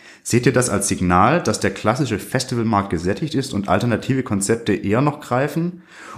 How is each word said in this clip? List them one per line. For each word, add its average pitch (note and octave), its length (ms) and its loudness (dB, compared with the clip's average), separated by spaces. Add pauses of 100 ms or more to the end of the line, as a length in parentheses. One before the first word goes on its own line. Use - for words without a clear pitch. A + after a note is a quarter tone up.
(260)
Seht A#2+ 200 2
ihr C3+ 80 4
das A#2+ 160 2
als G2 180 -2
Signal, F#2+ 560 4
dass G#2+ 160 0
der G2 140 0
klassische A2+ 440 0
Festivalmarkt A2+ 720 -2
gesättigt F#2 460 -2
ist C3 180 -4
und G2+ 140 -4
alternative A#2 560 0
Konzepte G#2 500 0
eher G2+ 280 0
noch D3 180 0
greifen? D3 640 -2 (340)